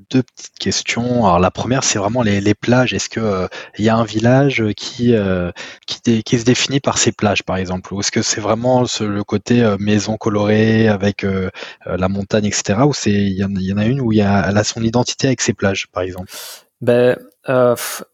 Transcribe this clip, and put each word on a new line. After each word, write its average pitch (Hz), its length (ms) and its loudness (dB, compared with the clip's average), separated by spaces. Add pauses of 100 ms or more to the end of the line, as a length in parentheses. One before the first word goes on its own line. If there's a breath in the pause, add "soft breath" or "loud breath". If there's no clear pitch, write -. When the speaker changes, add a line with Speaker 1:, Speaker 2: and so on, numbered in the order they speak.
(100)
Speaker 1:
deux 131 140 2
petites - 340 -20
questions. 120 680 -2
Alors 90 140 4
la 92 140 2
première, 120 320 -2
c'est - 160 0
vraiment 113 220 0
les, 104 180 2
les 104 140 2
plages. 120 380 0
Est-ce - 160 -4
que, - 120 -6
euh, 95 260 -2 (320 loud breath)
il 101 60 0
y 110 60 4
a 113 60 2
un 113 80 2
village 123 600 2 (120)
qui, 120 380 0
euh, 92 380 0 (340 loud breath)
qui - 180 -10
dé-, 113 200 2
qui - 120 0
se 113 80 0
définit 131 360 0
par - 180 -2
ses 113 140 2
plages, - 320 -2
par 92 140 -4
exemple, 92 360 -6
ou 98 60 -6
est-ce - 100 -4
que 113 120 -2
c'est - 180 -4
vraiment 117 460 0
ce, - 180 -4
le 104 180 -2
côté, 120 400 0
euh, 104 160 2
maison 104 380 0
colorée 110 720 2
avec, 101 340 0
euh, 95 260 -2 (380 loud breath)
euh, 90 100 -4
la 92 120 0
montagne, 98 380 -2
et 101 60 -2
cetera, 107 360 0
ou 135 40 0
c'est, - 200 0
il 101 240 0
y 98 80 -2
en, 98 60 -2
il 95 120 -4
y 95 100 -2
en 101 60 -2
a 107 60 2
une 135 160 0
où 117 100 0
il 107 80 4
y 101 40 4
a, 101 260 2
elle 101 100 0
a 104 60 2
son - 180 -6
identité 117 460 0
avec 127 140 0
ses 113 100 0
plages, 98 400 -2
par 92 100 -4
exemple ? 92 300 -8 (480 loud breath)
Speaker 2:
Ben, 123 380 4 (320)
euh, 123 240 4
f-, - 400 -8